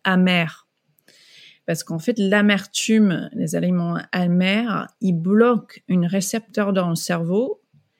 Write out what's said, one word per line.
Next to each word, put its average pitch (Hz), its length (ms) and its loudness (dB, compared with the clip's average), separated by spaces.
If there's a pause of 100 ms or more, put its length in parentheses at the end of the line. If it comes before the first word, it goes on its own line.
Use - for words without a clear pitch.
amères. 180 600 0 (1000)
Parce 165 180 -4
qu'en 165 160 -8
fait, 233 180 -2
l'amertume, 208 1160 2
les 165 220 -4
aliments 170 420 0 (160)
amers, 185 760 0 (140)
ils 185 100 0
bloquent 208 800 0
une 180 160 0
récepteur 196 680 -4
dans 180 180 0
le 165 60 -2
cerveau 175 680 -4 (380)